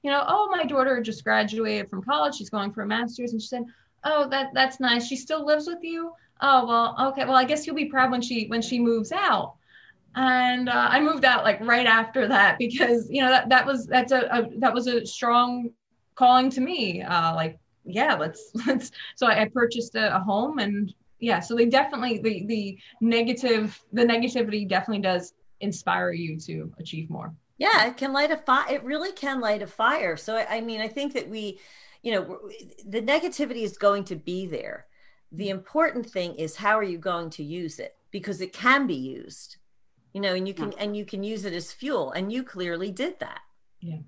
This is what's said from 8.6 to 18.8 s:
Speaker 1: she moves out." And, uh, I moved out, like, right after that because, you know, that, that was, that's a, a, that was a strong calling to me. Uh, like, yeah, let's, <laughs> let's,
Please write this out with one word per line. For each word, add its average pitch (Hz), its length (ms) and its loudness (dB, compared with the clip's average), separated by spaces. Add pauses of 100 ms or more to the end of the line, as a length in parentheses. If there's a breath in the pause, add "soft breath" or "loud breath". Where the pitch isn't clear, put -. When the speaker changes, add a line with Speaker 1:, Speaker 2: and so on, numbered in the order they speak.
Speaker 1:
she 240 180 -2
moves 233 320 2
out." 320 440 0 (600 soft breath)
And, 254 540 2
uh, 240 200 4
I 262 120 4
moved 302 240 2
out, 247 180 6
like, 202 180 4
right 240 240 4
after 226 420 4
that 233 300 6
because, 240 540 2
you 277 100 0
know, 254 80 4
that, 254 200 6
that 254 160 6
was, 269 200 -2
that's 254 260 4
a, 262 100 4 (100)
a, 233 280 0
that 233 140 4
was 240 140 -2
a 233 180 0
strong 247 640 0 (460)
calling 254 360 8
to 262 100 -2
me. 226 420 -2
Uh, 165 320 2
like, 165 240 -2 (260)
yeah, 226 300 0
let's, 156 440 -6
<laughs> - 80 -4
let's, - 240 0 (240 loud breath)